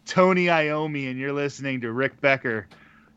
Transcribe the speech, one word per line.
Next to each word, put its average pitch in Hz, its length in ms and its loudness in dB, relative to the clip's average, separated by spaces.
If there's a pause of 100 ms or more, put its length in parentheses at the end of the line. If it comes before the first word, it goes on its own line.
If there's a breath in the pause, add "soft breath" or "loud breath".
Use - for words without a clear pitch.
Tony 185 420 4
Iommi, 151 640 0
and 127 100 -8
you're 139 140 -4
listening 139 480 -4
to 117 100 -4
Rick 127 300 -2
Becker." 131 460 0 (500 soft breath)